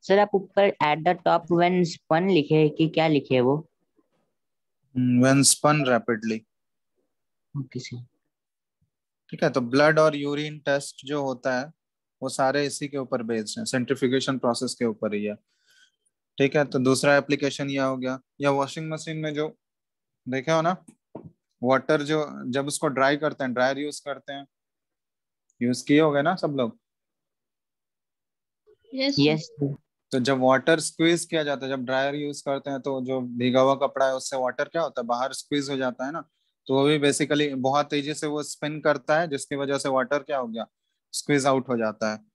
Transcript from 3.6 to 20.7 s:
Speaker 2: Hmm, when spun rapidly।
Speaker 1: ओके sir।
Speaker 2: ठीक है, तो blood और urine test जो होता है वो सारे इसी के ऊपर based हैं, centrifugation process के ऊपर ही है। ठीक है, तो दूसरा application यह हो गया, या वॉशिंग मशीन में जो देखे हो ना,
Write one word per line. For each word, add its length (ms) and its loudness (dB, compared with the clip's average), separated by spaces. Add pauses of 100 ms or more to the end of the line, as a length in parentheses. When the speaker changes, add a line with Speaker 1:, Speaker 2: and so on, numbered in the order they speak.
Speaker 2:
Hmm, 260 4
when 200 6 (100)
spun 340 2
rapidly। 520 0 (1160)
Speaker 1:
ओके 240 -10
sir। 260 -14 (1200)
Speaker 2:
ठीक 120 -6
है, 80 2
तो 100 0
blood 380 4
और 180 4
urine 420 -4
test 480 -4
जो 160 -2
होता 380 -2
है 120 -10 (500)
वो 60 -6
सारे 380 0
इसी 220 -8
के 100 -8
ऊपर 240 -4
based 360 -4
हैं, 60 -8
centrifugation 760 -2
process 360 -2
के 100 -4
ऊपर 300 -4
ही 100 -4
है। 100 -4 (1040)
ठीक 180 2
है, 80 4
तो 140 -4
दूसरा 380 4
application 540 -2
यह 140 -2
हो 120 -2
गया, 240 -6 (200)
या 100 2
वॉशिंग 420 -2
मशीन 240 -8
में 180 -6
जो 220 -4 (720)
देखे 240 -2
हो 100 2
ना, 220 -2 (800)